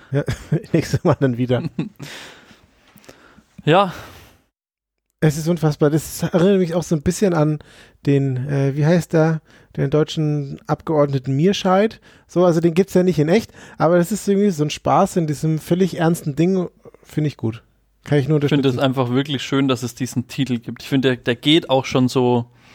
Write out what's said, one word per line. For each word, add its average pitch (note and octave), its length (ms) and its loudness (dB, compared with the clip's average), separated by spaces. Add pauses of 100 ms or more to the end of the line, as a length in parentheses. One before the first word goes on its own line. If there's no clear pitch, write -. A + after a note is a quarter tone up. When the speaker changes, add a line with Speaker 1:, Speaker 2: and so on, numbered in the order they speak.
(100)
Speaker 1:
Ja, C#3 140 -2 (220)
<laughs> - 260 -4
nächstes D3+ 320 -2
Mal D3 160 4
dann B2+ 180 0
wieder. B2 240 -2
Speaker 2:
<laughs> E3+ 60 -8 (2000)
Ja. F3+ 280 2 (1300)
Speaker 1:
Es D3+ 160 2
ist D#3+ 120 -4
unfassbar. D#3+ 420 2
Das - 320 -4
erinnert F#3 360 2
mich E3+ 160 -2
auch F3 100 -2
so - 100 -2
ein D3 80 -2
bisschen F3+ 320 0
an D3+ 240 0 (480)
den, C#3 420 0
äh, C#3 280 -2
wie D3 100 0
heißt E3+ 260 2
der, D#3+ 280 2 (360)
den C#3+ 140 -2
deutschen D3 760 -2
Abgeordneten C#3+ 680 -2
Mierscheid. F#3+ 680 0 (280)
So, F3 160 2
also E3+ 160 4
den E3 140 2
gibt's F#3+ 200 0
ja F3+ 80 4
nicht F3+ 160 0
in C#3+ 100 2
echt, G3+ 240 0 (260)
aber E3 200 2
das F3 140 0
ist - 160 -4
irgendwie G3+ 220 2
so D3 140 -4
ein D3+ 60 -2
Spaß - 460 0
in E3+ 100 0
diesem D#3 320 -2
völlig F3 400 -2
ernsten E3 380 -2
Ding, F3+ 320 0 (340)
finde D3+ 260 -4
ich - 80 -8
gut. A2+ 260 -6 (420)
Kann D3 140 0
ich C3 100 0
nur D3+ 140 2
Speaker 2:
Ich C#3+ 60 0
finde C#3 200 2
es B2+ 60 0
Speaker 1:
unterstützen. C3 260 0
Speaker 2:
einfach A#2+ 140 0
wirklich C#3 280 -2
schön, C#3 260 0
dass B2 140 0
es A#2+ 120 -8
diesen A#2 340 -6
Titel B2+ 300 -4
gibt. A#2+ 240 -12
Ich - 60 -16
finde, C3+ 200 2
der, B2+ 80 2
der B2 200 -2
geht D#3 320 2
auch C3 160 2
schon B2+ 240 2
so, B2 380 0 (280)